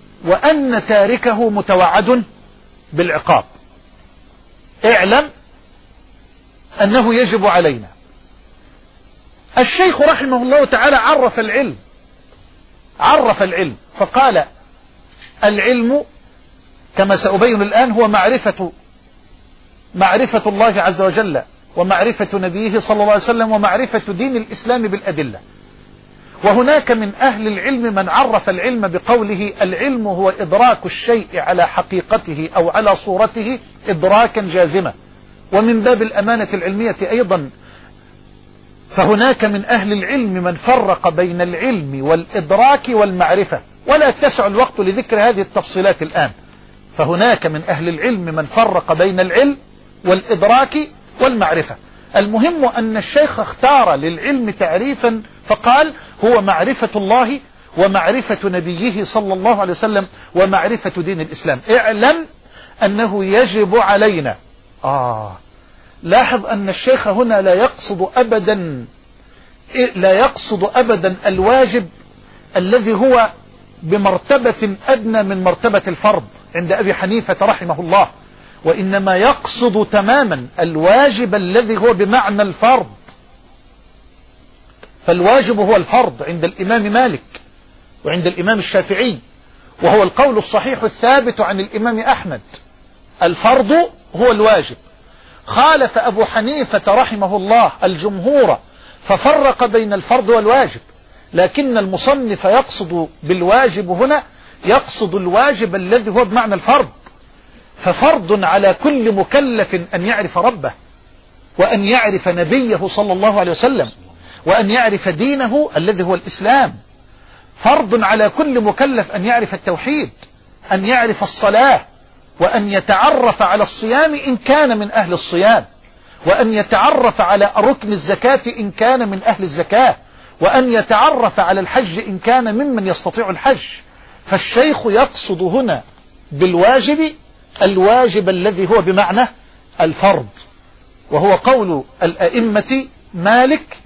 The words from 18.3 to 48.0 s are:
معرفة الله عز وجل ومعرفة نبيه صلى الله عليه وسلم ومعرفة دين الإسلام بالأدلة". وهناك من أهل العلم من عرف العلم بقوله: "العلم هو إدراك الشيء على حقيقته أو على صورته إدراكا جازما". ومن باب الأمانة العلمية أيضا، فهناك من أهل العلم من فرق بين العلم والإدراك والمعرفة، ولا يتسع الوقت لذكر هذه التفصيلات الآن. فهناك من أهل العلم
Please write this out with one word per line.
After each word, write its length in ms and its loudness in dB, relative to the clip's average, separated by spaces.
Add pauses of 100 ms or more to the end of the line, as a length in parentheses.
معرفة 500 0
الله 360 2
عز 200 0
وجل 400 0 (340)
ومعرفة 640 -2
نبيه 420 -4
صلى 220 0
الله 100 2
عليه 120 2
وسلم 280 -2
ومعرفة 600 -2
دين 220 -4
الإسلام 520 -4
بالأدلة". 520 -6 (1040)
وهناك 480 2
من 240 -2
أهل 320 0
العلم 480 -2
من 140 -2
عرف 400 0
العلم 380 -2
بقوله: 760 -2
"العلم 460 -2
هو 220 -2
إدراك 560 2
الشيء 480 -2
على 340 0
حقيقته 880 -4
أو 140 0
على 260 2
صورته 640 -2 (280)
إدراكا 540 2
جازما". 520 0 (580)
ومن 300 2
باب 200 2
الأمانة 520 -2
العلمية 480 -4
أيضا، 480 -2 (1500)
فهناك 500 2
من 200 -2
أهل 280 -2
العلم 400 -4
من 220 -4
فرق 540 0
بين 320 -2
العلم 600 -4
والإدراك 840 2
والمعرفة، 720 0 (260)
ولا 220 4
يتسع 380 0
الوقت 320 0
لذكر 400 -2
هذه 220 2
التفصيلات 600 -2
الآن. 300 -2 (680)
فهناك 480 0
من 240 -6
أهل 200 -4
العلم 320 -4